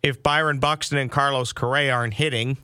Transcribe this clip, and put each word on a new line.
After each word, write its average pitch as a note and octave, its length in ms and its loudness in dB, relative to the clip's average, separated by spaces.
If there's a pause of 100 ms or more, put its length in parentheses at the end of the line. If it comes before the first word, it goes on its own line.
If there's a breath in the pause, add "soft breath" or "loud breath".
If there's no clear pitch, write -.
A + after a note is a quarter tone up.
If C3+ 180 0
Byron D3+ 380 2
Buxton D3+ 400 0
and B2+ 120 -2
Carlos C#3 400 0
Correa C3+ 400 0
aren't A#2+ 220 0
hitting, B2+ 500 0